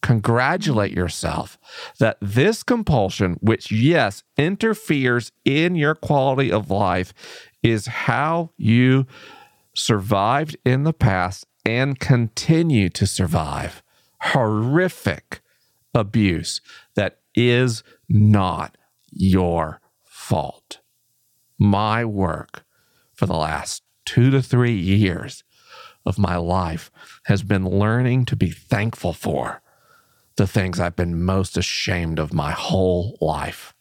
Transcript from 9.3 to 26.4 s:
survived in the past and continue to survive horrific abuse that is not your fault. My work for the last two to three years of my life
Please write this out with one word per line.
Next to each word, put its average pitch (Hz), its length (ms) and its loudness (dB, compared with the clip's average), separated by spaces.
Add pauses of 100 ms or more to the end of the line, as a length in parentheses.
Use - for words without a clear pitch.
survived 110 880 0
in 127 180 2
the 156 120 0
past 95 520 0 (180)
and 127 360 -2
continue 127 880 2
to - 180 -2
survive 78 760 -4 (380)
horrific 120 1200 -2 (540)
abuse 101 680 0 (340)
that 98 240 -2 (160)
is 120 500 2 (240)
not 104 680 2 (360)
your 85 680 0 (220)
fault. - 800 -6 (760)
My 107 460 0
work 95 600 -6 (480)
for - 140 -2
the 87 100 -2
last 78 460 -6 (220)
two 123 260 4
to 135 120 2
three 120 320 2
years 95 720 0 (600)
of - 140 -2
my 90 160 0
life 87 560 -2 (360)